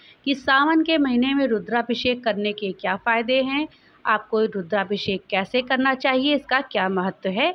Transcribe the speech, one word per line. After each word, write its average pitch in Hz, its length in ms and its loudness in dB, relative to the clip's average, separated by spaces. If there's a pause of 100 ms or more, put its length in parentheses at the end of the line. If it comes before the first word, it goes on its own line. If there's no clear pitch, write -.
(260)
कि 277 80 0
सावन 285 480 2
के 320 160 2
महीने 262 360 2
में 277 120 4
रुद्राभिषेक 233 760 -2
करने 208 280 0
के 208 200 -6
क्या 185 240 -4
फ़ायदे 233 460 0
हैं, 277 240 -2 (380)
आपको 220 420 0
रुद्राभिषेक 196 840 -4
कैसे 196 320 -2
करना 262 340 0
चाहिए, 262 380 2
इसका 269 280 0
क्या 196 280 -2
महत्व 190 400 -4
है। 269 240 0